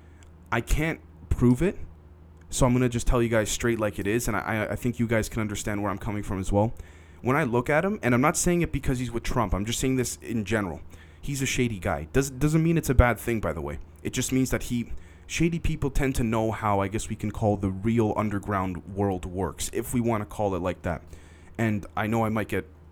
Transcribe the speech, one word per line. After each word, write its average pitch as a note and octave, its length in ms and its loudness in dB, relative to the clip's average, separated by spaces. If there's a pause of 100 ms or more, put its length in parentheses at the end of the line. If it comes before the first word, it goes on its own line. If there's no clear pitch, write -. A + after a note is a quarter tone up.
(520)
I A#2 100 0
can't D3+ 380 0 (300)
prove B2 320 4
it, F#3 160 0 (720)
so - 160 2
I'm B2 80 4
gonna B2+ 160 4
just A#2+ 160 -2
tell B2 160 4
you A#2 80 2
guys A2 220 2
straight A#2 280 0
like G#2 200 -2
it F#2+ 80 -2
is, A#2 200 0
and A#2 80 0
I, F#2+ 40 0
I, - 320 -2
I G#2+ 40 -4
think A#2+ 240 -2
you A#2+ 60 2
guys A2 240 2
can A#2 120 -4
understand G#2 400 -4
where G2+ 100 -2
I'm G2 80 -6
coming G#2 240 -4
from F#2+ 160 -4
as F#2+ 120 -2
well. G#2 220 4 (480)
When B2+ 140 2
I D#3 80 2
look A#2+ 260 0
at D#3 160 4
him, G#3 160 -2
and B2 140 4
I'm A#2+ 60 4
not D#3+ 160 4
saying F3 240 2
it D#3+ 100 -2
because C#3+ 260 -2
he's B2 140 -4
with A#2 120 -4
Trump, G#2+ 300 0
I'm F#2+ 120 0
just A#2 140 -4
saying C3 160 0
this B2 260 -2
in G#2 240 -4
general. G2 360 -2 (400)
He's C#3 220 -4
a C3 40 0
shady A#2+ 320 0
guy. E2+ 340 -2
Does, C#3 180 2
doesn't D3+ 320 2
mean E3 160 2
it's C#3+ 100 -2
a C3+ 60 2
bad B2 240 6
thing, A#2 200 -2
by E2+ 140 -2
the D#2+ 80 -8
way. D2 160 -6 (240)
It - 100 -6
just - 200 -2
means B2+ 180 2
that A2+ 140 -2
he, A#2+ 280 -4 (360)
shady E3 320 2
people C#3+ 320 0
tend C3+ 240 0
to C3 80 0
know A2 260 2
how, G#2 300 0
I G2 80 2
guess G#2 220 -4
we A2 60 -6
can G#2+ 140 -4
call, G#2 260 2
the G2 140 0
real G#2+ 480 2
underground F#2+ 800 -2
world F#2+ 320 0
works, F2+ 440 -4
if - 220 -4
we B2 80 2
wanna A2+ 240 0
call G2+ 300 -2
it E2+ 80 -2
like F2+ 180 -2
that. F2 220 -4 (560)
And G#2+ 260 0 (100)
I G#2+ 120 0
know A2+ 180 2
I A2 40 0
might A2 180 -2
get F#2 180 -2 (260)